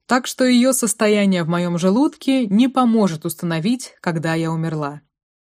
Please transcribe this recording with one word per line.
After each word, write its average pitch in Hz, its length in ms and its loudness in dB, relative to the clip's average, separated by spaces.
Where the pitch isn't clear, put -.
Так 247 200 0
что - 180 0
её 247 260 4
состояние 208 720 0
в 151 40 -4
моём 175 320 -2
желудке 262 680 0
не 214 220 2
поможет 220 580 0
установить, 175 760 -4
когда 165 340 -4
я 165 160 -4
умерла. 156 500 -6